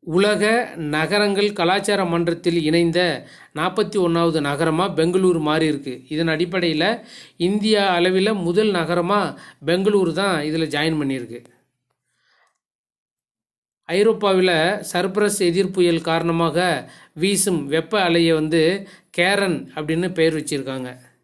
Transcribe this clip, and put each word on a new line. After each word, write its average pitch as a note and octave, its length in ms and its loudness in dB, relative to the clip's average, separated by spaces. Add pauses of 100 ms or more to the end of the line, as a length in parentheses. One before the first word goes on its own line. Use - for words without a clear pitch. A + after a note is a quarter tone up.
உலக G#3 680 2
நகரங்கள் F#3+ 760 0
கலாச்சார G3 520 0
மன்றத்தில் E3+ 580 0
இணைந்த E3 680 0 (260)
நாற்பத்தி F#3 440 -2
ஒண்ணாவது E3+ 420 2
நகரமா D#3 540 0
பெங்களூரு F3 460 2
மாறி D#3 260 0
இருக்கு. C3+ 420 -4
இதன் D#3+ 200 -2
அடிப்படையில E3+ 760 -2 (320)
இந்தியா G3 640 0
அளவில F#3 440 2
முதல் F#3 300 0
நகரமா F3 640 0 (300)
பெங்களூரு F#3+ 460 2
தான் F3 320 0
இதுல D#3 220 -2
ஜாயின் D3+ 340 -2
பண்ணியிருக்கு. A#2+ 440 -6 (2500)
ஐரோப்பாவில F#3+ 1040 2
சர்ப்ரஸ் G3 460 0
எதிர்ப்புயல் F3 640 2
காரணமாக E3 880 0 (220)
வீசும் F3+ 540 0
வெப்ப E3 420 0
அலையை E3+ 240 2
வந்து D#3+ 560 0 (220)
கேரன் F#3 640 -2
அப்படின்னு D#3+ 380 -4
பெயர் D#3+ 220 2
வச்சிருக்காங்க. C3 640 -8 (260)